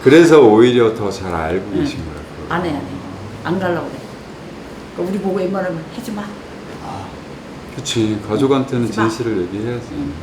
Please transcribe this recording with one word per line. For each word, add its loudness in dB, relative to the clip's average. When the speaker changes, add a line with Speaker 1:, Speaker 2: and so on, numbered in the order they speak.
Speaker 1:
그래서 10
오히려 8
더 -2
잘 -4
알고 -2
Speaker 2:
응. 0
Speaker 1:
계신 -2
거예요, -10
그걸. -4
Speaker 2:
안 -2
해, -2
안 -4
해. -6
안 -2
가려고 -2
그래. -10
그러니까 -4
우리 -4
보고 -2
웬만하면 -4
"하지 -10
마." -8
Speaker 3:
아. -10
Speaker 1:
그치. -2
가족한테는 0
Speaker 2:
하지 -4
마. 2
Speaker 1:
진실을 -2
얘기해야지. -6
Speaker 2:
응. -6